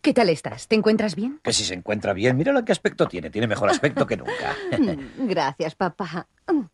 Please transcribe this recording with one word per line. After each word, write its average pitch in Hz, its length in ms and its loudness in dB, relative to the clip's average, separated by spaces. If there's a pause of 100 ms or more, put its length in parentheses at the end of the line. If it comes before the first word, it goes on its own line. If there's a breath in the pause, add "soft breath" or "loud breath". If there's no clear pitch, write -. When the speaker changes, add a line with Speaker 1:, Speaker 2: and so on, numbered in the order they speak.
Speaker 1:
¿Qué - 140 2
tal 226 160 6
estás? - 380 -4
¿Te 226 80 2
encuentras 214 400 2
bien? 254 260 -6
Speaker 2:
Que 117 100 -2
si 107 120 0
se 185 100 -4
encuentra 101 380 -2
bien, 113 240 2
mírala 247 280 2
qué 226 80 0
aspecto 180 360 0
tiene. - 220 -8
Tiene 110 160 -2
mejor 104 240 0
aspecto - 360 2
que 113 100 -2
nunca. - 400 -6 (140)
Speaker 3:
<laughs> - 80 -2
Mm, 196 500 -2
gracias, 156 460 -2
papá. 175 520 -4 (240)
Mm. 302 120 2 (120)